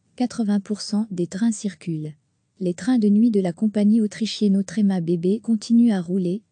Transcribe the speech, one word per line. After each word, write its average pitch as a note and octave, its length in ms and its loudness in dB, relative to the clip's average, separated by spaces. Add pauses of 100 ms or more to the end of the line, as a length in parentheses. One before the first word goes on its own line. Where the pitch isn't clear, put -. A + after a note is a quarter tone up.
(160)
quatre-vingts G#3 440 0
pour G3+ 220 -6
cent G#3+ 280 -4
des F3 180 -4
trains A3 240 -2
circulent. D#3+ 600 -8 (480)
Les F3+ 140 -2
trains B3 240 0
de G#3+ 100 4
nuit G#3+ 220 4
de G3+ 100 2
la F3+ 140 0
compagnie G#3+ 480 2
autrichienne G3+ 560 0
Autrema G3 420 0
B E3+ 160 0
B F#3 240 0
continuent A#3 520 2
à F#3+ 100 0
rouler, F3+ 500 -2